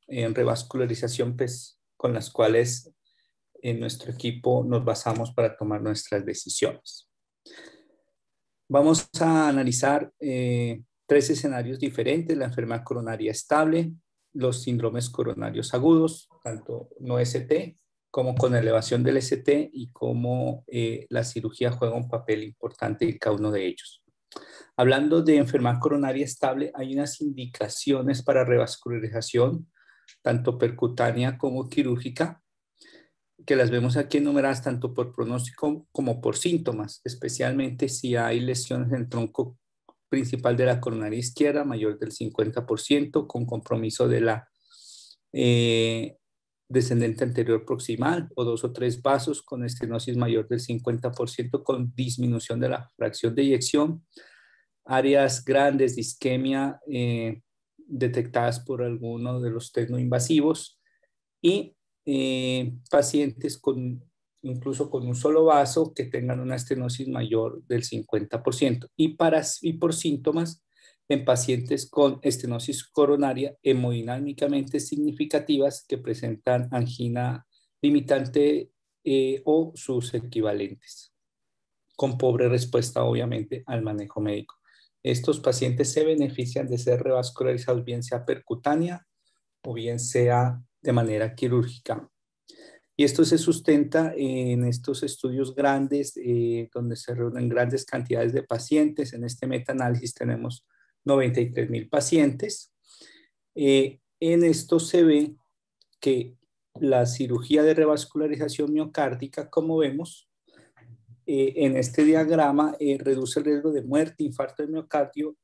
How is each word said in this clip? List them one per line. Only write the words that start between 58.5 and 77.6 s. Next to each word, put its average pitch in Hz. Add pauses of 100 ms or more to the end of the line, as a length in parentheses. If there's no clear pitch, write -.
por 123
alguno 120
de 123
los 117
test 117
no 123
invasivos 143 (640)
y, 185 (300)
eh, 127 (160)
pacientes 147
con, 127 (400)
incluso 131
con 123
un 123
solo 156
vaso 151
que 131
tengan 127
una 127
estenosis 123
mayor 117
del 120
cincuenta 110
por 120
ciento. 123
Y 156
para, 156 (180)
y 165
por 165
síntomas, 160 (440)
en 131
pacientes 127
con 139
estenosis 120
coronaria 139
hemodinámicamente 135
significativas 147
que 127
presentan 120
angina 123 (360)